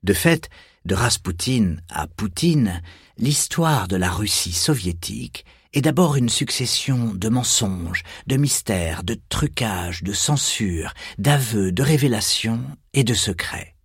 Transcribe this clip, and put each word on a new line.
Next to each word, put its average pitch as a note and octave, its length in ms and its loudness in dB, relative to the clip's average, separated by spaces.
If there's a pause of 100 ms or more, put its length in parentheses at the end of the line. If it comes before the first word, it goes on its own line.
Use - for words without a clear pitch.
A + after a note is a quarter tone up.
De G2 100 4
fait, - 360 2 (360)
de F#2 80 0
Raspoutine F#2 960 0
à D#2 160 -6
Poutine, G#2+ 760 0 (340)
l'histoire C#3+ 720 2
de F#2+ 80 -2
la F2+ 160 2
Russie F2+ 420 -2
soviétique G2 920 -4 (280)
est D3 80 2
d'abord D3+ 340 4
une B2 140 2
succession A#2+ 840 0
de F#2+ 140 -4
mensonges, G2 760 0 (240)
de C3+ 100 0
mystères, F2+ 680 0
de - 240 -4
trucages, F#2 760 -2
de G2 100 -4
censures, G2 800 0 (240)
d'aveux, A2 560 2
de A#2+ 100 2
révélations B2 800 2 (300)
et C#3 100 4
de A#2 100 2
secrets. - 720 -4